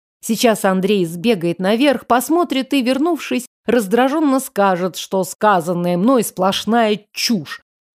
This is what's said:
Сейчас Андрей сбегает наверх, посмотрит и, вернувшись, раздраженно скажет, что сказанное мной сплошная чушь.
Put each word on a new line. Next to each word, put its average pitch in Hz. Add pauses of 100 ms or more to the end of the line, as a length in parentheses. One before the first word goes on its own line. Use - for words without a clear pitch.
(200)
Сейчас 220
Андрей 190
сбегает 170
наверх, 226
посмотрит 269
и, 277
вернувшись, 262 (200)
раздраженно 254
скажет, 190
что 190
сказанное 175
мной 226
сплошная 208 (120)
чушь. - (380)